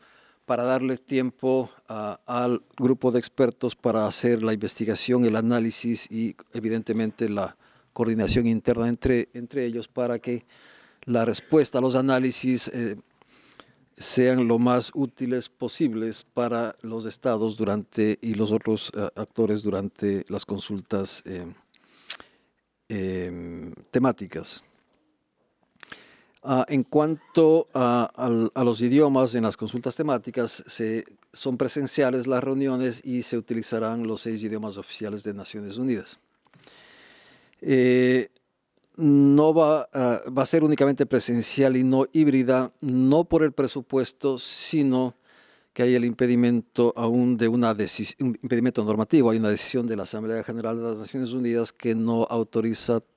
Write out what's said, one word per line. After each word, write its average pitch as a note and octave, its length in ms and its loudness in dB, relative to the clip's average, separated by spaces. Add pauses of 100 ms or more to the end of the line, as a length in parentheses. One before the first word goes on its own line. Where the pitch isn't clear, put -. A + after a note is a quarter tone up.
(440)
para A#2+ 200 -2
darle C3 340 0
tiempo C3 720 -2 (160)
a, G#2+ 400 -8
al B2 360 -2 (140)
grupo B2 360 2
de A#2+ 80 2
expertos - 560 -2
para A2 320 0
hacer A#2 340 0
la A2 100 0
investigación, A2 720 0
el A2 120 2
análisis A2+ 720 -2
y, A2+ 240 -6 (180)
evidentemente, A2 760 -4
la G2+ 280 -4 (360)
coordinación A2+ 560 0
interna A#2 400 0
entre, A#2+ 460 0
entre B2 300 -6
ellos A#2 220 -6
para A#2+ 320 -4
que A#2+ 260 -6 (600)
la A#2 200 2
respuesta C3 540 2
a - 20 2
los B2+ 140 2
análisis, C3 760 0
eh, A2 280 -6 (1000)
sean B2+ 520 2
lo A#2 100 4
más B2 360 2
útiles B2+ 540 -4
posibles A2+ 760 -4
para A#2 560 -4
los A2+ 260 -10
estados A2 500 -2
durante, G#2+ 640 0
y A2+ 140 -4
los G#2+ 160 0
otros, A2 460 -2
eh, G#2 180 -4
actores G#2 480 -2
durante G2 680 -2
las G2 160 -8
consultas, G2 840 -8
eh, F2+ 200 -12 (1400)
em, F2 840 -8 (180)
temáticas. A#2+ 760 -2 (1800)
Ah, B2+ 260 0
en C#3 140 0
cuanto D#3 880 2
a, B2 440 2
al, A#2 380 0
a C3 100 0
los A2+ 160 0
idiomas C3 540 4
en A2+ 100 0
las G#2 120 0
consultas A#2 380 -8
temáticas, B2 720 -4
se, A2+ 380 -4 (280)
son B2+ 240 -6
presenciales C3 680 -2
las B2+ 160 0
reuniones C3 600 -2
y B2 180 -4
se - 140 -6
utilizarán A2+ 720 -4
los G#2+ 160 -6
seis A2 200 -6
idiomas G#2+ 340 -8
oficiales G#2 460 -10
de G#2 120 -8
Naciones G2+ 420 -12
Unidas. B2 420 -4 (1400)
Eh, B2+ 680 4 (680)
no D3 580 6
va, D#3 380 4
ah, B2 280 0 (160)
va C3+ 60 2
a B2+ 40 2
ser D#3+ 180 2
únicamente C#3 420 2
presencial B2+ 680 0
y B2+ 80 2
no C3 280 4
híbrida, C3 680 2
no C3+ 440 4
por D#3+ 200 4
el C#3+ 80 2
presupuesto, C3 840 -2
sino B2+ 760 0 (580)
que B2 120 0
hay B2 100 4
el A#2+ 100 2
impedimento A#2+ 920 2
aún A#2+ 400 2
de A#2 100 2
una A#2 260 2
deci-, G#2 480 -4
un B2+ 220 -2
impedimento A#2+ 420 0
normativo, A2 460 2
hay A2+ 80 2
una A2 100 0
decisión A#2 380 -2
de A2+ 80 -4
la G2 80 -6
Asamblea A2 400 -6
General A2+ 340 -6
de A#2 60 -6
las A2+ 160 -4
Naciones A#2+ 340 -6
Unidas A#2 400 -2
que A#2 220 -2
no A2+ 300 0
autoriza A2+ 760 -2 (160)